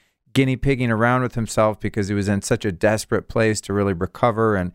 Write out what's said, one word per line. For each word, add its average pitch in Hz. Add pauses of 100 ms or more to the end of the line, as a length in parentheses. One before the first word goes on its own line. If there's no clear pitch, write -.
(320)
guinea 131
pigging 127
around 120
with 120
himself 107
because 101
he 104
was 101
in 98
such 117
a 104
desperate 104
place 110
to -
really 98
recover 107
and 90